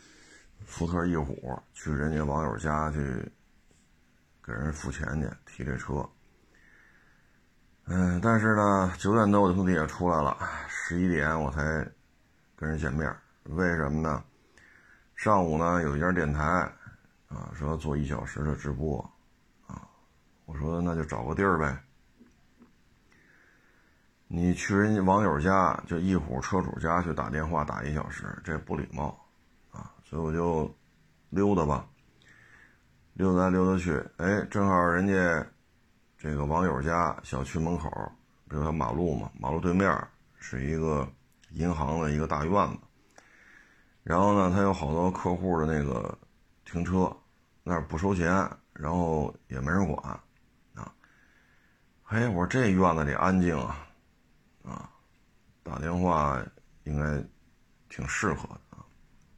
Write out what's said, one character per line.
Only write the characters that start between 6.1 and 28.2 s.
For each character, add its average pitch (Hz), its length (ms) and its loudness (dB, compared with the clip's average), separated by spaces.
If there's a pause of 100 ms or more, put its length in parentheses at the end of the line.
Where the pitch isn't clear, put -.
嗯， 90 360 2
但 113 200 4
是 110 160 4
呢， 98 420 4
九 98 160 2
点 107 180 6
多 101 100 6
我 95 80 6
就 87 40 2
从 95 100 2
地 92 100 4
铁 78 120 2
出 90 240 -2
来 80 140 4
了， 71 120 0 (320)
十 - 320 -4
一 92 80 2
点 80 320 2
我 71 120 -2
才 73 100 -4 (960)
跟 78 120 -8
人 78 120 -2
见 76 120 -2
面。 73 240 -2 (280)
为 87 320 -2
什 76 140 0
么 76 120 0
呢？ 76 220 -2 (920)
上 101 300 4
午 78 100 0
呢， 85 280 2
有 73 120 0
一 73 40 -2
家 90 120 2
电 80 220 0
台， 76 100 0 (840)
啊， - 260 -12
说 71 160 -6
要 80 80 -2
做 76 180 -4
一 73 120 -2
小 69 180 -4
时 - 180 -8
的 73 120 -2
直 73 160 -6
播， 69 280 -4 (680)
啊， - 200 -16 (580)
我 76 120 -12
说 80 240 -2
那 87 140 0
就 80 80 -2
找 62 220 -6
个 71 100 -2
地 98 80 2
儿 90 160 4
呗。 69 240 -2 (2500)
你 87 220 2
去 98 220 0
人 107 200 4
家 98 60 2
网 98 220 4
友 78 160 2
家， 92 480 2
就 85 100 -4
翼 92 180 2
虎 73 240 -2
车 92 220 -2
主 - 180 -6
家 85 220 0
去 85 100 -4
打 69 200 -4
电 78 160 -2
话 80 160 0
打 58 200 -6
一 76 120 -4
小 - 160 -4
时， - 320 -10